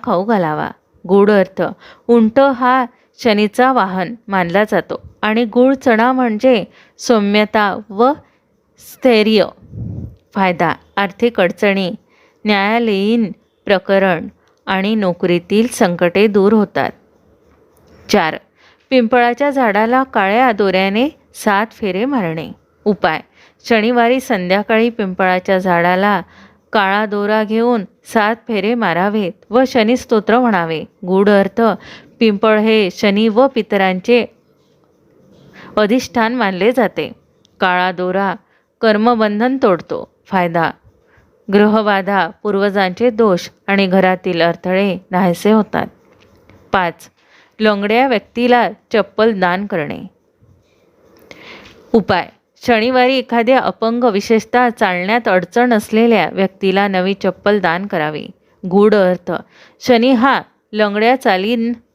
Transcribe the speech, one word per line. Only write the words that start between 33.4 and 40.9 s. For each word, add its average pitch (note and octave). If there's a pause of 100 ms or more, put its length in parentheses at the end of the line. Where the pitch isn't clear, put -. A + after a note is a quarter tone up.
पितरांचे G3+ (1500)
अधिष्ठान A3+
मानले G3
जाते. G3+ (480)
काळा F3+
दोरा F3+ (460)
कर्मबंधन A3
तोडतो. - (100)
फायदा, F3 (800)